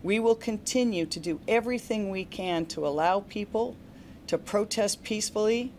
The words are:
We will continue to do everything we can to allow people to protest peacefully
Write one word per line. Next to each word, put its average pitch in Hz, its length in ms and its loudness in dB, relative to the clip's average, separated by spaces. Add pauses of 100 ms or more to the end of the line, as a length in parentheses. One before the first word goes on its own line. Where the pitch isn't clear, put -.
We 202 160 2
will 226 160 6
continue 226 680 0
to 165 140 -6
do 160 280 -2
everything 226 640 0
we 190 160 -4
can 175 420 -2
to 151 180 -4
allow 160 360 4
people 220 540 -2 (520)
to 170 100 0
protest 202 680 0
peacefully 220 760 0